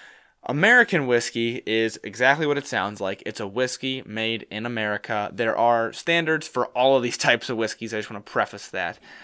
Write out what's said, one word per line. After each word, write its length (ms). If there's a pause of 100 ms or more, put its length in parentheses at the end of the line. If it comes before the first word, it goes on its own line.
(480)
American 600
whiskey 580
is 380
exactly 420
what 140
it 80
sounds 340
like. 240
It's 140
a 80
whiskey 580
made 460
in 160
America. 640
There 240
are 340
standards 560
for 200
all 280
of 60
these 160
types 320
of 80
whiskeys. 380
I 20
just 140
wanna 100
preface 460
that. 320 (240)